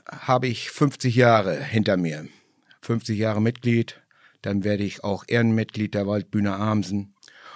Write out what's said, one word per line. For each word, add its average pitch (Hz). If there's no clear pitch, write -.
habe 127
ich -
fünfzig 135
Jahre 107
hinter 104
mir. 78
Fünfzig 113
Jahre 107
Mitglied, 117
dann 101
werde 104
ich 95
auch 101
Ehrenmitglied 110
der 101
Waldbühne 101
Amsen. 101